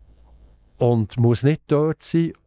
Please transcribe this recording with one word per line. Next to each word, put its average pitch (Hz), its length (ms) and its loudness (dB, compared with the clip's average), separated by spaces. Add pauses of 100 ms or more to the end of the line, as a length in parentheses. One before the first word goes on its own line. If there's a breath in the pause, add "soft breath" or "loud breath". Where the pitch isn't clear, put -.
(800)
und 120 400 0
muss 120 240 2
nicht 151 260 0
dort 151 340 -2
sein. 165 300 -2 (140)